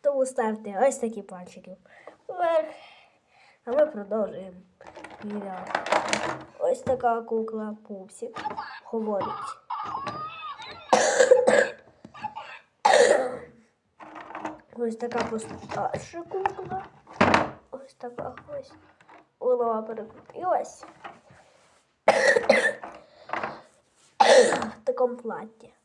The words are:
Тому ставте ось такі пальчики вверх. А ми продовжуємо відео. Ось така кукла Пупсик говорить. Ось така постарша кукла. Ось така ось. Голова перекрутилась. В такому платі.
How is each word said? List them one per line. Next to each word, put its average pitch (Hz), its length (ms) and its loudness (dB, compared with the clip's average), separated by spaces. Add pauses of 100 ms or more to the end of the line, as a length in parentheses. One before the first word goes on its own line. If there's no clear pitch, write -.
Тому 277 240 2
ставте 220 600 0
ось 262 100 0
такі 226 240 -6
пальчики 185 540 -18 (520)
вверх. 330 460 0 (880)
А 233 80 -6
ми 302 140 4
продовжуємо 196 680 -6 (680)
відео. 196 340 -8 (1000)
Ось - 220 0
така 240 420 0
кукла 220 540 -6 (120)
Пупсик 196 500 -14 (460)
говорить. 208 440 -4 (4000)
Ось 226 200 -2
така 240 220 -6
постарша - 1040 -6
кукла. 381 640 -6 (840)
Ось - 240 -16
така - 400 -12 (240)
ось. 494 140 -14 (680)
Голова 233 440 0
перекрутилась. - 1000 -6 (3250)
В - 680 6
такому 247 320 0
платі. 220 580 -12 (100)